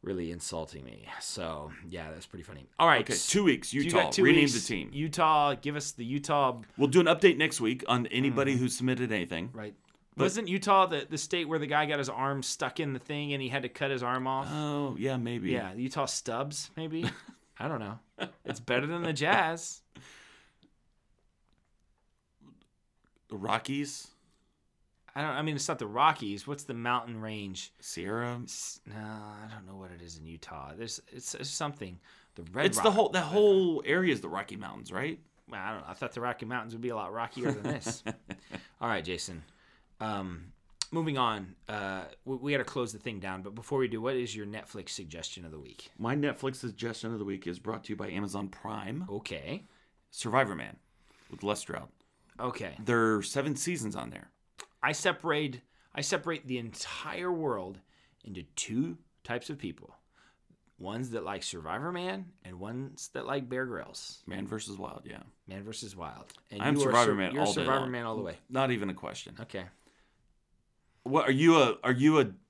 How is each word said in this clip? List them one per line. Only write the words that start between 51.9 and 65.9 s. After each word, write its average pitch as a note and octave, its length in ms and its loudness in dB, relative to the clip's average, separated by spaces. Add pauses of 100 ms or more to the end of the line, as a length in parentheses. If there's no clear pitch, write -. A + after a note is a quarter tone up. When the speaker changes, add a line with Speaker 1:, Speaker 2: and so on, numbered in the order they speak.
Speaker 1:
Okay. G#2+ 440 -6
Speaker 2:
There A2+ 340 6
are G2 40 0
seven C#3 340 -2
seasons B2+ 400 -2
on A#1+ 140 -8
there. - 220 -16 (500)
Speaker 1:
I C#3+ 120 4
separate, D3+ 680 0 (320)
I D3 80 -4
separate D#3 460 -2
the B2+ 100 -2
entire D3+ 720 -6
world G#2+ 460 -2 (460)
into F#2 180 -10 (140)
two D#3 420 -2 (260)
types A#2+ 280 -6
of C#3 80 -8
people. - 340 -10 (840)
Ones A2+ 320 -6
that A2 120 -4
like F#2 200 -6
Survivor F#2+ 480 -6
Man F3+ 340 -6 (180)
and F2+ 160 -14
ones B2+ 540 -10
that C3 140 -6
like C3+ 200 -2
Bear B2+ 200 -2
Grylls. - 580 -10
Speaker 2:
Man G2 220 -6
versus G#2+ 320 -6
Wild, - 260 -10
yeah. - 140 -14 (280)
Speaker 1:
Man F#2+ 160 -12
versus G#2+ 320 -10